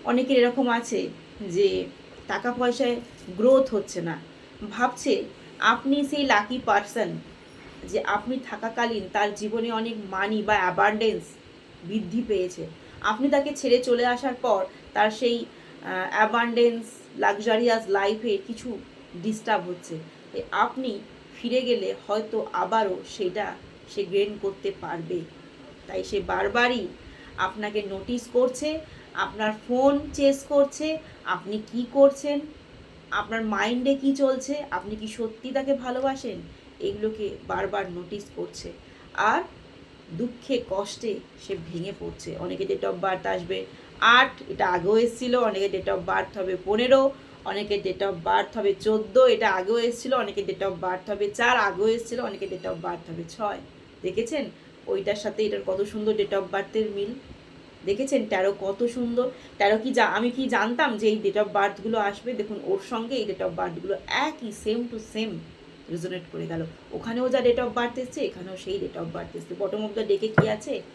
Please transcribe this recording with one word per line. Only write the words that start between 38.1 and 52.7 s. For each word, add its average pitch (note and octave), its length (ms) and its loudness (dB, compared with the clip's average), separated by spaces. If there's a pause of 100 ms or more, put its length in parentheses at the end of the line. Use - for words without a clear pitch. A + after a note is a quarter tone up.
করছে। F3 360 -10 (420)
আর A#3+ 280 2 (680)
দুঃখে A#3 580 -4
কষ্টে G3+ 440 -4 (320)
সে G3 100 -6 (160)
ভেঙে F#3 280 -6
পড়ছে। E3+ 360 -10
অনেকে F3 280 -6
date F#3+ 260 -2
of F#3+ 140 -4
birth F#3 240 -2
আসবে F#3 380 -4 (340)
আট, B3 300 6 (180)
এটা - 180 0
আগেও F3+ 320 4
এসেছিল, A#3+ 380 2
অনেকে G3+ 320 2
date F#3+ 280 -2
of F#3 40 -2 (100)
birth F#3+ 280 -2
হবে F#3 260 -2
পনেরো, B3 460 6 (340)
অনেকে G3+ 400 -2
date F#3 180 -2
of G3 120 0 (100)
birth G3 340 2
হবে G3 160 4
চোদ্দ, G#3+ 440 2
এটা A#3 320 8
আগেও F#3+ 280 2
এসেছিল, A#3 360 0
অনেকে G3+ 320 0
date F#3 240 -4
of F#3 40 -6 (100)
birth F#3 260 -4
হবে G3+ 200 -2
চার, A#3+ 260 2
আগেও G3+ 320 2
এসেছিল, A#3 320 0
অনেকে G3 260 -6
date F#3 220 -6
of F#3 160 -4